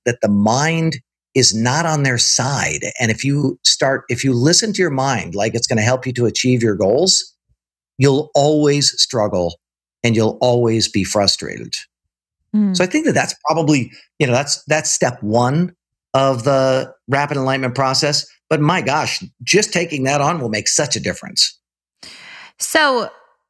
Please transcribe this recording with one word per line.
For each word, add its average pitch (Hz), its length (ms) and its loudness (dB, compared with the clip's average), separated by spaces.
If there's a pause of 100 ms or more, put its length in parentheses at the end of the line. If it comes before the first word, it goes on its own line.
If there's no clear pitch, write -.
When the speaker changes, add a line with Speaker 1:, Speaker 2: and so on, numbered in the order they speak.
Speaker 1:
that 120 160 -2
the 110 60 2
mind 143 680 2 (360)
is 127 220 2
not 131 320 0
on 156 160 0
their 127 160 0
side. - 600 -2 (180)
And 117 100 0
if - 140 -4
you 139 420 0
start, 135 440 0
if 123 140 -4
you 135 80 2
listen 160 420 2
to 190 80 -2
your 170 100 0
mind 127 420 -2
like 107 220 -2
it's 117 100 -2
gonna 113 160 0
help 127 240 0
you 131 80 -6
to 120 140 0
achieve 127 340 0
your 110 140 2
goals, 120 580 2 (640)
you'll 139 380 2
always 147 560 4 (100)
struggle 95 580 -2 (440)
and 113 120 2
you'll 107 240 0
always 120 480 2
be 98 160 -2
frustrated. 92 680 -2 (840)
Speaker 2:
Mm. 202 220 2
Speaker 1:
So 175 60 2
I 185 40 2
think 302 200 0
that 202 60 2
that's 135 200 0 (140)
probably, 151 440 2 (280)
you 143 80 2
know, 123 60 2
that's, 139 320 -2
that's 151 260 -2
step - 320 -2
one 127 520 0 (380)
of 135 300 2
the 131 500 0 (140)
rapid 139 300 -2
alignment 131 360 -2
process. 135 540 0 (240)
But 151 100 0
my 165 200 2
gosh, 135 420 -4 (180)
just 185 320 2
taking 165 300 -2
that 143 180 2
on 160 180 0
will 120 100 -4
make 107 180 -4
such - 280 0
a 110 40 -4
difference. - 600 -4 (1000)
Speaker 2:
So, 277 500 0 (400)